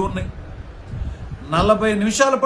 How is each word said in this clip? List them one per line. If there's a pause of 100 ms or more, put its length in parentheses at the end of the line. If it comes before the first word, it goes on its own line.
ఉన్నాయి. (1200)
నలభై (100)
నిమిషాల (120)